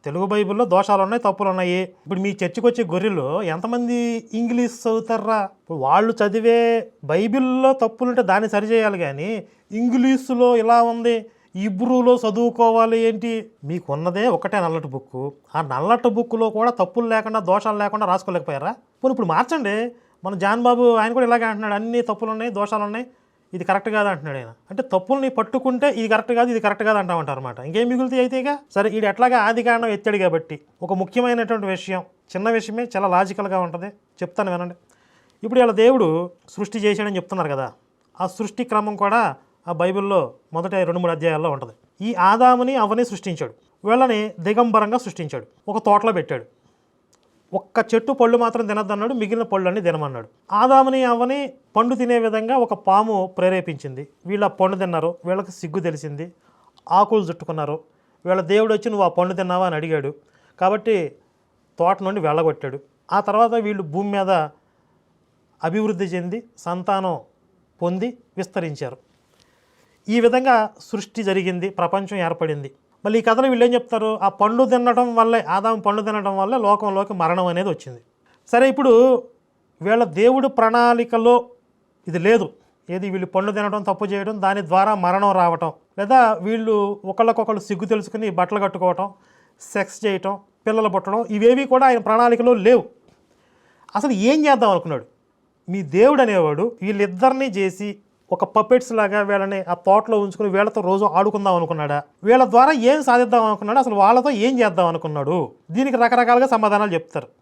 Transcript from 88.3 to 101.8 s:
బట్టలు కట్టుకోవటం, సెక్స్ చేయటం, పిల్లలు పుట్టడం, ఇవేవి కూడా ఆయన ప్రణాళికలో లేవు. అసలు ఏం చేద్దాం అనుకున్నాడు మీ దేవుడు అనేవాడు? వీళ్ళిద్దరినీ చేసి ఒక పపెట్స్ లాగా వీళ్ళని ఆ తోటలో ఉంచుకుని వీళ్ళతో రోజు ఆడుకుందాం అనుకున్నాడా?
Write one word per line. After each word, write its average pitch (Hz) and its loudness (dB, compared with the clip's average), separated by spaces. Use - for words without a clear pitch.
బట్టలు 180 -2
కట్టుకోవటం, 190 -4
సెక్స్ 196 -6
చేయటం, 196 -4
పిల్లలు 220 0
పుట్టడం, 196 -2
ఇవేవి 233 4
కూడా 269 4
ఆయన 247 4
ప్రణాళికలో 240 4
లేవు. 220 4
అసలు 240 0
ఏం 262 2
చేద్దాం 247 4
అనుకున్నాడు 160 -2
మీ 190 -6
దేవుడు 226 4
అనేవాడు? 190 0
వీళ్ళిద్దరినీ 202 0
చేసి 196 -4
ఒక 185 -2
పపెట్స్ 233 2
లాగా 208 0
వీళ్ళని 196 -2
ఆ 175 -4
తోటలో 214 2
ఉంచుకుని 202 -4
వీళ్ళతో 208 0
రోజు 196 0
ఆడుకుందాం 196 2
అనుకున్నాడా? 151 -2